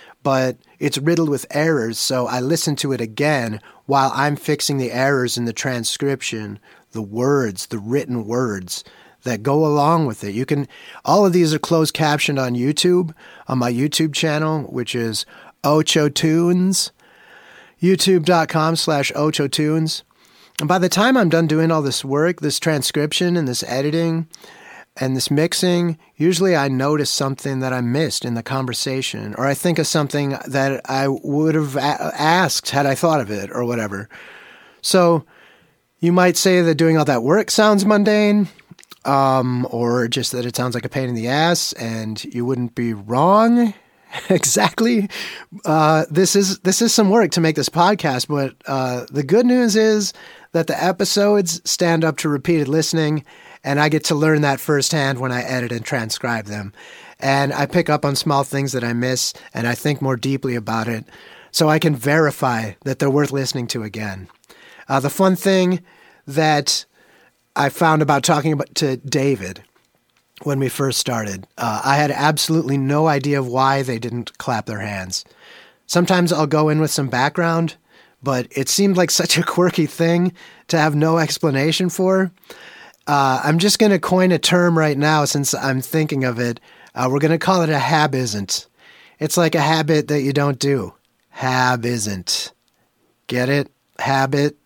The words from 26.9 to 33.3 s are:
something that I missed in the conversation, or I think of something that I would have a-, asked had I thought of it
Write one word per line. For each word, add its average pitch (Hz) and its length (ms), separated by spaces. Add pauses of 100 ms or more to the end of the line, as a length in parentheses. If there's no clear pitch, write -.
something 135 480
that 131 140
I 127 80
missed 131 440
in 120 80
the 113 80
conversation, 127 960
or 120 80
I 139 80
think 165 240
of 160 80
something 143 500 (120)
that 135 380
I 135 220
would 147 460
have 151 220
a-, 139 440
asked 160 520
had 139 160
I 135 80
thought 156 260
of 101 80
it 101 220